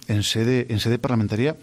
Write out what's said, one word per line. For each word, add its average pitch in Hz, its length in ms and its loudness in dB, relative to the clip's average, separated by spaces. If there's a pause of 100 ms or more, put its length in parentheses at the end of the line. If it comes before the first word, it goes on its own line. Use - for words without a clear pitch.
en 104 160 0
sede, 120 460 0
en 110 120 0
sede 117 180 0
parlamentaria, 120 640 0